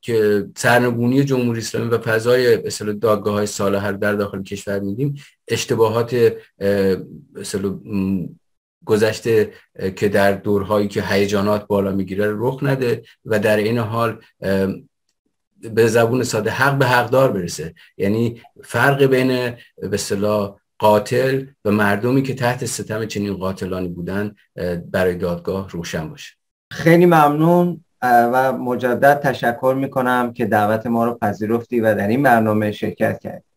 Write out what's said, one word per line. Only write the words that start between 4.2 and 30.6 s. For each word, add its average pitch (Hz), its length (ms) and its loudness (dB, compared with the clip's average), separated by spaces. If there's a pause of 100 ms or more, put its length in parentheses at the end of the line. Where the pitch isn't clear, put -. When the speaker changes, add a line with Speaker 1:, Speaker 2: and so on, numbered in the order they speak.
Speaker 1:
کشور 98 380 -8
می‌دیم، 117 340 -4 (340)
اشتباهات، 113 680 0
اه، 117 160 6 (280)
به 98 800 -2
اصطلاح، 98 320 -4
م، 95 540 -4 (580)
گذشته، 107 680 2 (240)
اه، 95 140 -4
که 104 180 -2
در 101 240 2
دورهایی 101 560 0
که 104 140 -4
هیجانات 101 640 0
بالا 98 260 0
می‌گیره 95 340 -4 (100)
رخ 131 260 -4
نده 127 400 -2 (220)
و 110 140 0
در 107 180 2
این 107 220 0
حال، 113 420 -2 (220)
اه، 95 260 0 (1040)
به 117 120 4
زبون 117 360 2
ساده 107 280 -4
حق 135 280 0
به 135 80 2
حقدار 123 460 2
برسه. 85 420 -6 (220)
یعنی 113 440 -2 (240)
فرق 139 400 2
بین، 127 460 2 (260)
به 98 180 -6
اصطلاح، 101 600 -2 (220)
قاتل 127 680 2 (200)
و 107 60 0
مردمی 107 520 2
که 135 120 -4
تحت 120 300 -2
ستم 107 420 -6
چنین 101 280 -4
قاتلانی 92 540 -6
بودن، 92 460 -6 (220)
اه، 87 200 -6
برای 92 380 -2
دادگاه 92 560 -6
روشن 85 380 -8
باشه. - 260 -18 (380)
Speaker 2:
خیلی 170 340 6
ممنون، 160 800 4 (180)
اه، 120 220 6
و 127 280 2
مجدد 123 680 2
تشکر 131 600 0
می‌کنم 127 520 0
که 120 140 -4
دعوت 107 400 2